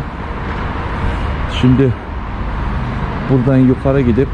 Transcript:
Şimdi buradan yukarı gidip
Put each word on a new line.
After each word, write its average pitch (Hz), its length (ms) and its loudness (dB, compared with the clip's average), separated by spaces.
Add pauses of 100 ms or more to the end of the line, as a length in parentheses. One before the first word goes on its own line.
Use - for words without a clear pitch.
(1600)
Şimdi 127 320 6 (1400)
buradan 131 260 4
yukarı 131 440 4
gidip 123 340 2